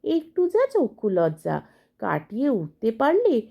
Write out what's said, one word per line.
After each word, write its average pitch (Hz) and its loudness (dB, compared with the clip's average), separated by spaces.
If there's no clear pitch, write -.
একটু 330 -2
যা 466 2
চক্ষু 240 -2
লজ্জা, 160 -2
কাটিয়ে 208 -4
উঠতে 214 -2
পারলে 285 2